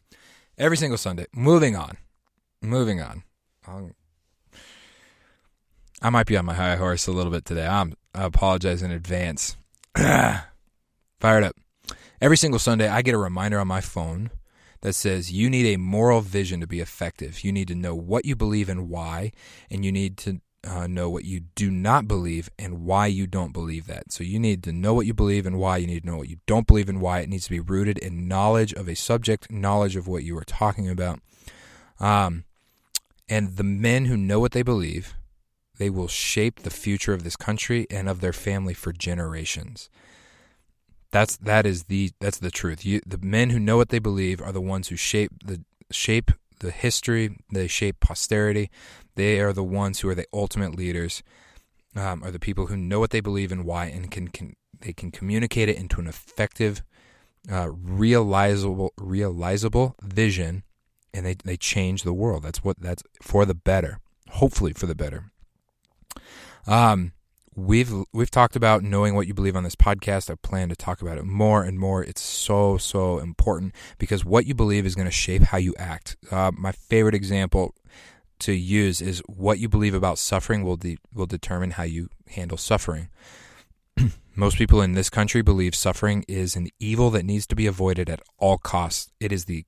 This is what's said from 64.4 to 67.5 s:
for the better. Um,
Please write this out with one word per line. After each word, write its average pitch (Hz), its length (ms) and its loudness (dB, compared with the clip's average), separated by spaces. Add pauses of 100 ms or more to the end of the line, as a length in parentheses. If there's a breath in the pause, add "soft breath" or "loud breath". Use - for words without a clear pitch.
for - 140 -4
the 80 100 -4
better. 80 340 -8 (1400 loud breath)
Um, 104 460 4 (420)